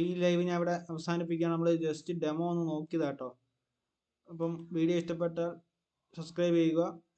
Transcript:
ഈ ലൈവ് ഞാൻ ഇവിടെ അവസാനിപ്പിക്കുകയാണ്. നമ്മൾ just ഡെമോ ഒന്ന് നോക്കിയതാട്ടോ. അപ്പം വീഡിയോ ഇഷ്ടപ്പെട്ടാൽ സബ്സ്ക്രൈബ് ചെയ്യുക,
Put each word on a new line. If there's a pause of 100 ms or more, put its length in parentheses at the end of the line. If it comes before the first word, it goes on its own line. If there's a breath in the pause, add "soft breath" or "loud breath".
ഈ (120)
ലൈവ്
ഞാൻ
ഇവിടെ (180)
അവസാനിപ്പിക്കുകയാണ്.
നമ്മൾ (160)
just (160)
ഡെമോ
ഒന്ന്
നോക്കിയതാട്ടോ. (1000)
അപ്പം (240)
വീഡിയോ
ഇഷ്ടപ്പെട്ടാൽ (680)
സബ്സ്ക്രൈബ്
ചെയ്യുക, (360)